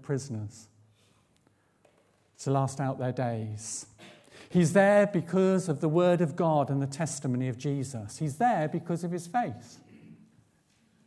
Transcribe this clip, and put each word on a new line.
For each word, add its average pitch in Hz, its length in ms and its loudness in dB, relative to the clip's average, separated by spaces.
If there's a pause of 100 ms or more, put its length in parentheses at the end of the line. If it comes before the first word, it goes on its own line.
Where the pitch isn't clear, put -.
prisoners 113 680 -8 (1700)
to - 120 -4
last 135 300 0
out 135 180 -4
their 127 140 -2
days. 110 760 -6 (640)
He's 175 220 4
there 202 340 6
because 190 640 2
of 139 120 -2
the 165 80 2
word 175 320 4
of 147 160 0
God 156 340 2
and 139 120 0
the 139 40 -2
testimony 131 600 -4
of 120 80 -4
Jesus. 127 640 -6
He's 147 180 -4
there 208 320 0
because 170 360 -6
of 175 60 -4
his 175 160 -8
faith. 202 520 -6 (1300)